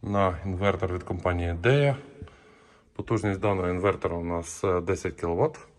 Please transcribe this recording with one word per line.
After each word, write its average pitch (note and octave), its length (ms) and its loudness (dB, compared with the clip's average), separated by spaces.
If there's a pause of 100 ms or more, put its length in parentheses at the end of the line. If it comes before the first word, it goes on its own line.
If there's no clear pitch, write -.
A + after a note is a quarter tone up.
на G2 440 2
інвертор F#2 480 0
від F2+ 100 -4
компанії F2 500 -2
Dea. C3 420 4 (1000)
Потужність G2+ 440 0
даного F#2+ 300 2
інвертора F2+ 460 0
у E2+ 80 -4
нас, E2+ 400 -4
е, F2+ 180 2
десять F2 380 -4
кіловат. F#2 400 0 (200)